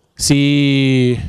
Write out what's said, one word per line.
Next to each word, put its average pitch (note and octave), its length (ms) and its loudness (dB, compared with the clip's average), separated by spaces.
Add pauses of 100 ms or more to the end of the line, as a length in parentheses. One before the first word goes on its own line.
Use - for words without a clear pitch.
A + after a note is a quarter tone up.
(140)
Si C3+ 1160 0